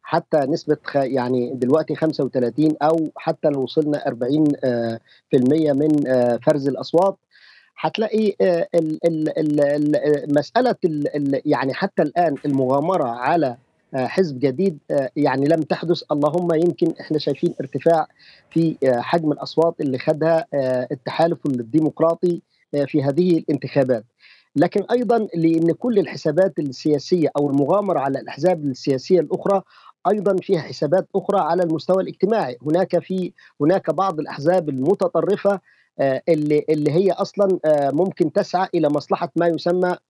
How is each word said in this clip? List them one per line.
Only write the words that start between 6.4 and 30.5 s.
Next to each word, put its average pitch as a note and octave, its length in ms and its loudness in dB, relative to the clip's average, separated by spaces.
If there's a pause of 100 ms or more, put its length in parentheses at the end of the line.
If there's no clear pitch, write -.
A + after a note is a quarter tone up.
فرز D3 240 2
الأصوات. C3+ 500 0 (640)
هتلاقي، G#3+ 640 -2
آه، F3 340 2
ال-، D#3 300 0
ال-، D#3 340 0
ال-، D3+ 220 0
ال-، D3 340 2
آه، C#3+ 340 0
مسألة G3 460 0 (100)
ال-، D3+ 300 -2
ال-، C#3 300 0
يعني C3+ 280 0
حتى - 280 -2
الآن D#3+ 340 0 (100)
المغامرة C#3+ 640 0
على، B2+ 480 -2 (360)
آه، C3 120 -2
حزب D3+ 340 -2
جديد، C#3+ 380 0 (140)
آه، C#3 240 0
يعني C#3 300 0
لم D#3+ 160 4
تحدث. E3 500 -2
اللهم D3 420 0
يمكن E3 460 0
إحنا - 180 -4
شايفين D3+ 440 -2
ارتفاع D3 460 0 (420)
في، E3 340 0
آه، B2+ 160 4
حجم D#3 320 0
الأصوات D#3+ 500 0
اللي C3 180 -2
خدها، D#3+ 540 0
آه، B2+ 380 -2
التحالف D#3+ 540 -2
الديمقراطي، D#3+ 960 0 (340)
آه، C#3+ 100 2
في C#3 180 -2
هذه E3 340 2
الانتخابات. C3 680 0 (520)
لكن F3 360 2
أيضًا A#3 420 0
لأن E3 380 2
كل A3+ 280 0
الحسابات E3+ 600 0
السياسية D3+ 800 0
أو C#3+ 120 0
المغامرة D3 500 0
على C3+ 200 -2
الأحزاب E3 460 -2
السياسية C#3 540 0
الأخرى F#3+ 420 0 (500)
أيضًا G3+ 300 0
فيها F3+ 200 0